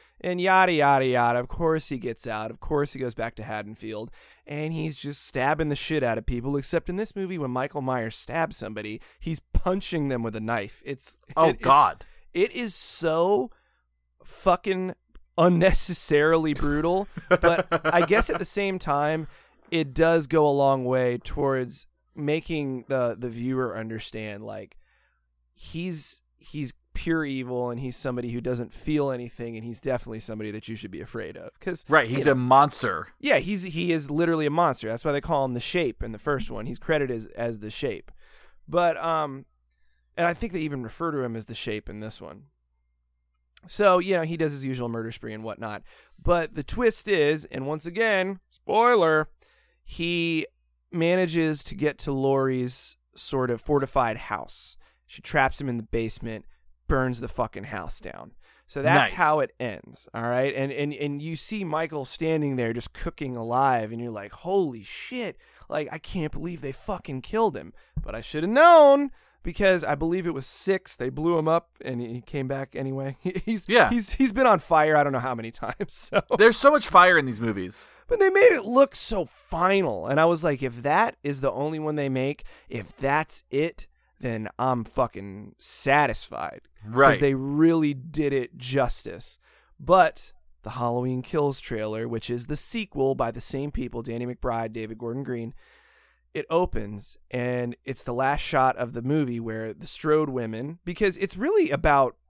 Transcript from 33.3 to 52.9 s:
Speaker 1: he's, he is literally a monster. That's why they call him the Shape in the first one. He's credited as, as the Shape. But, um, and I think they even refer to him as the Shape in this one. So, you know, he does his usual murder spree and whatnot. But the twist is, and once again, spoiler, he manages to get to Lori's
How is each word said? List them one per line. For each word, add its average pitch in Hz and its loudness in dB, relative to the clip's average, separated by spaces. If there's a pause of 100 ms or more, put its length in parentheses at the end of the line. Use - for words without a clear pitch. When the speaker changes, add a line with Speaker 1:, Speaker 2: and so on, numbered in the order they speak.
Speaker 1:
he's, 185 -2
he 175 -2
is 147 -2
literally 160 2
a 143 2
monster. 151 0
That's 113 -6
why - 0
they 143 0
call 143 0
him 127 -4
the 120 -4
Shape 156 -2
in 113 -8
the 107 -12
first 135 -2
one. 110 -8
He's 123 -8
credited 139 0
as, 110 -10 (100)
as 117 -4
the 107 -10
Shape. - -6 (580)
But, 170 2
um, 151 -4 (720)
and 170 0
I 170 0
think 208 -6
they 175 -4
even 143 -4
refer 160 -6
to 147 -4
him 120 -4
as 110 -8
the 113 -14
Shape 107 -8
in 107 -14
this 107 -12
one. 90 -18 (1200)
So, 185 4
you 185 0
know, 165 2
he 165 -4
does 156 0
his 135 -10
usual 123 -4
murder 117 -6
spree 113 -12
and 110 -12
whatnot. 107 -10 (400)
But 170 2
the 147 -6
twist 220 0
is, 151 2
and 135 -8
once 156 -6
again, 190 0 (100)
spoiler, 190 2 (540)
he 170 -2 (460)
manages 165 0
to - -10
get 143 -2
to 143 -4
Lori's 131 0 (200)